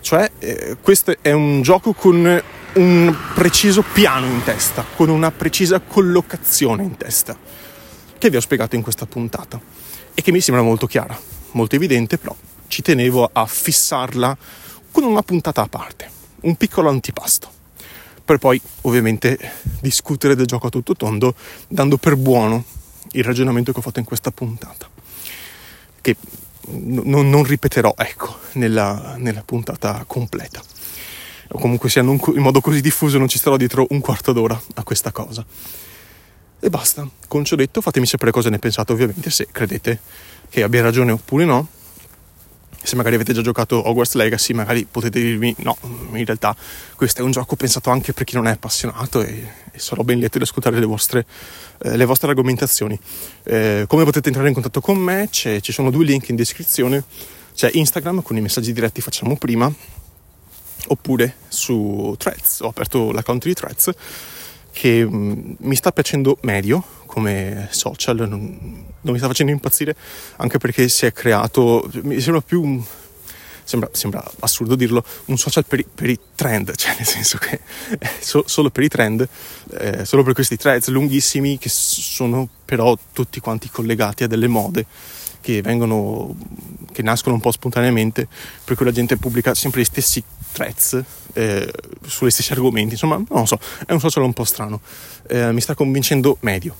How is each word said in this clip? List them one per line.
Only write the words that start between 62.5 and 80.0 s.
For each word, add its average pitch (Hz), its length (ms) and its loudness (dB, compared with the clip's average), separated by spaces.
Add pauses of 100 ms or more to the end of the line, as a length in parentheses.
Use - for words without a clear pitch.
ho 113 80 -6
aperto 117 420 -2
l'account 117 340 -4
di 180 100 0
Threads, - 360 -4 (840)
che, 117 320 4
mm, 104 520 -4
mi 135 180 -2
sta 175 160 0
piacendo 139 500 2
medio 107 400 0 (240)
come 101 640 -4
social, - 460 -4 (120)
non, 98 560 -10 (160)
non 123 120 -2
mi 120 60 0
sta 127 100 -2
facendo 139 240 2
impazzire, 147 420 -2 (420)
anche 120 220 -2
perché 123 300 2
si - 180 2
è 113 60 2
creato, 117 760 2 (140)
mi 139 180 -2
sembra 156 220 0
più 175 180 0
un, 139 220 0 (800)
sembra, - 300 -4
sembra - 380 -6 (100)
assurdo 117 340 0
dirlo, 120 300 2 (220)
un 131 120 -2
social 147 260 0
per 131 140 -2
i, - 160 -2
per - 160 -4
i 117 80 0 (160)
trend, 107 400 -2
<laughs> - 20 -8
cioè - 200 -2
nel 120 100 -6
senso - 320 0
che - 220 -6 (380)
è - 200 -6
so-, - 280 0
solo 143 240 2
per 127 120 -2
i 151 60 2
trend, 113 380 0 (520)
eh, 98 260 -4